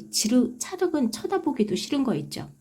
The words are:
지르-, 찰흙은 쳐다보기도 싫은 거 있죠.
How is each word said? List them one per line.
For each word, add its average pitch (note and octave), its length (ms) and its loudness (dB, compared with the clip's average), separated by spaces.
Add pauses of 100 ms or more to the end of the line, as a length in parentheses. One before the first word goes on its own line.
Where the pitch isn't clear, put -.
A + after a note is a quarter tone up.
지르-, A#3 480 2
찰흙은 D#4+ 540 0
쳐다보기도 C#4 640 0
싫은 C#4 300 -2
거 G3+ 100 2
있죠. - 340 -8 (120)